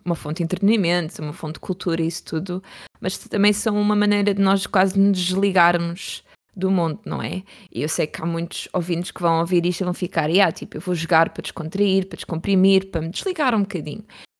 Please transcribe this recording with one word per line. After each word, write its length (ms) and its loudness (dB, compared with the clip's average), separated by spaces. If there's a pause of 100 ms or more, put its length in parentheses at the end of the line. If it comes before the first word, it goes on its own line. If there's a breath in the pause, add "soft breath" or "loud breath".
uma 100 0
fonte 240 -6
de 60 0
entretenimento, 760 0
uma 140 -6
fonte 200 -8
de 60 -14
cultura 400 -4
e 60 0
isso 180 -6
tudo, 380 -6 (380 loud breath)
mas 180 -4
também 340 0
são 260 0
uma 160 2
maneira 380 2
de 80 -2
nós 260 2
quase 320 2
nos 200 4
desligarmos 1040 0 (340 soft breath)
do 140 0
mundo, 340 2
não 160 -4
é? 220 -6 (280 loud breath)
E 120 -4
eu 60 -2
sei 180 -2
que 160 -10
há 20 -6
muitos 480 -4
ouvintes 380 -2
que 100 -16
vão 200 2
ouvir 260 2
isto 140 -2
e 40 0
vão 80 0
ficar, 380 -2
"Ah, 220 4
tipo, 240 -12
eu 40 -6
vou 140 -2
jogar 360 2
para 120 -10
descontrair, 640 0
para 100 -12
descomprimir, 760 2
para 120 -4
me 80 -6
desligar 440 -2
um 60 2
bocadinho." 440 -6 (360 loud breath)